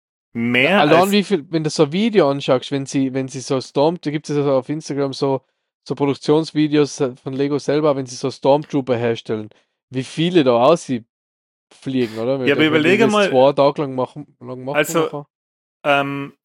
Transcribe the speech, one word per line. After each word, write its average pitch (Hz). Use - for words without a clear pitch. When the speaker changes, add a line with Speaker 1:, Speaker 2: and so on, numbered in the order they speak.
Speaker 1:
mehr 120
Speaker 2:
Ja, 202
allein 156
Speaker 1:
als 202
Speaker 2:
wie 202
viel, 165
wenn 160
du 156
so 160
ein 143
Video 202
anschaust, 139
wenn 139
sie, 135
wenn 135
sie 131
so 131
Storm-, 156
da 147
gibt 151
es 147
ja 143
so 143
auf 131
Instagram 143
so, 135
so 139
Produktionsvideos 147
von 135
Lego 143
selber, 147
wenn 135
sie 127
so 139
Stormtrooper 139
herstellen, 113
wie 127
viele 165
da 127
aus 147
sie 120
fliegen, 123
oder? 131
Weil 127
Speaker 1:
Ja, 143
aber 147
Speaker 2:
wenn 156
die 156
Speaker 1:
überlege 180
Speaker 2:
das 214
Speaker 1:
mal, 208
Speaker 2:
zwei 143
Tage 143
lang 135
machen, 131
lang 127
machen 139
Speaker 1:
also, 156
Speaker 2:
nachher. 143
Speaker 1:
ähm, 139